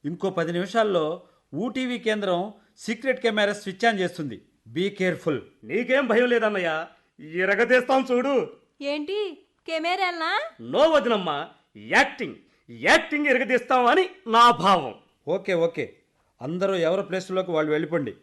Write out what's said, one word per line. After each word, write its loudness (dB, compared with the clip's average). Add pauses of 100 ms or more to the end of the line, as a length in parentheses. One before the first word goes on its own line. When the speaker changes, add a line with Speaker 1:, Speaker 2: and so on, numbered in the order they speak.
Speaker 1:
ఇంకో -4
పది -2
నిమిషాల్లో 0 (340)
ఊటీవీ -4
కేంద్రం -2 (240)
సీక్రెట్ -4
కెమెరా 2
స్విచ్ -6
ఆన్ 2
చేస్తుంది. -4 (280)
Be -2 (120)
careful. -2 (240)
Speaker 2:
నీకేం 0
భయం 2
లేదన్నయ్య, 0 (320)
ఇరగదీస్తాం 2
చూడు. 0 (280)
Speaker 3:
ఏంటి, -6 (220)
కెమెరాలనా? -2 (200)
Speaker 2:
No 2
వదినమ్మా, 0 (280)
యాక్టింగ్, -2 (340)
యాక్టింగ్ 0
ఇరగదీస్తాం 2
అని 4 (180)
నా 8
భావం. 2 (320)
Speaker 1:
ఓకే, -2
ఓకే, -2 (440)
అందరూ -2
ఎవరి 2
ప్లేస్లోకి -4
వాళ్ళు 0
వెళ్ళిపోండి. -2